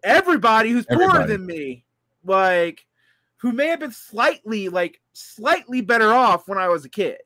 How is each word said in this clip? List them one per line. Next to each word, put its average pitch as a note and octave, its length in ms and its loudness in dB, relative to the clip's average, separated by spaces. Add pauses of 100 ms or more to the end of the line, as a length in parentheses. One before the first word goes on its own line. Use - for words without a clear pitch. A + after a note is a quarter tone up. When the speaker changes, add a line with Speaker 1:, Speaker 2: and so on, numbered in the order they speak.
Speaker 1:
Everybody A3+ 680 2
who's A#3+ 160 -2
poorer D#4 180 2
Speaker 2:
Everybody. F4+ 280 2
Speaker 1:
than F#3+ 140 -6
me, C#3+ 380 -12 (400)
like, F3+ 640 0 (520)
who B3 140 -4
may C#4 160 -2
have E4 120 -2
been C#4+ 120 -12
slightly, G#3+ 760 -6
like, F3 320 -4 (120)
slightly B3+ 680 -6
better A3 320 2
off A3+ 360 2
when G3 100 -6
I F#3 100 -2
was E3 160 -2
a C3 40 -20
kid. F3 380 -6